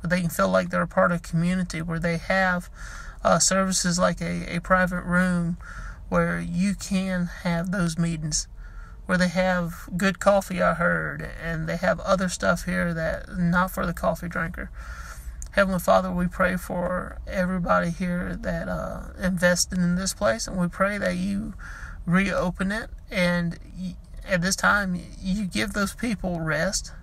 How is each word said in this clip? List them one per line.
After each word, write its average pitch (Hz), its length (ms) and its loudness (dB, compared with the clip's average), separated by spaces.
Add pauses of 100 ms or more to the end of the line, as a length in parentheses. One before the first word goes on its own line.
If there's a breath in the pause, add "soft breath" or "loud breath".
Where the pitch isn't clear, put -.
where 170 80 -4
they 180 140 2
can 170 80 0
feel 196 180 2
like 185 220 2
they're 180 100 2
a 175 80 0
part 185 240 4
of 170 60 0
a 175 40 -6
community, 175 600 0
where 165 160 -2
they 170 180 0
have, 185 540 2 (520 loud breath)
uh, 175 160 6
services 185 600 2
like 180 240 2
a, 170 340 -4
a 170 40 0
private 180 420 4
room 175 560 2 (500 loud breath)
where 170 320 2
you 175 340 0
can 185 520 0 (160)
have 170 280 0
those 170 280 0
meetings, 160 500 0 (580 loud breath)
where 185 120 2
they 180 100 4
have 269 680 0
good 190 240 0
coffee, 196 420 4
I 180 120 4
heard, 165 540 -2 (140)
and 160 260 -4
they 165 80 -2
have 180 240 0
other 185 280 2
stuff 180 360 0
here 180 300 -2
that 165 440 -4
not 180 320 4
for 190 160 -4
the 175 60 -2
coffee 175 360 -2
drinker. 170 420 -6 (840 loud breath)
Heavenly 190 280 4
Father, 190 300 4
we 180 180 0
pray 180 280 2
for 180 680 -4
everybody 180 640 2
here 180 500 -4
that, 170 280 -4
uh, - 400 -6 (120)
invested 180 580 2
in 175 180 4
this 190 180 -2
place, 220 320 2
and 190 120 -4
we 175 80 2
pray 196 300 0
that 185 200 0
you 202 360 -2 (540 loud breath)
reopen 180 680 2
it, 226 160 -4 (220)
and 175 480 2 (200)
y-, 180 180 -8 (300)
at 180 140 2
this 190 160 2
time, 190 420 2 (220)
you 190 240 0
give 202 300 -2
those 202 200 0
people 185 460 -2
rest 160 520 -2 (100)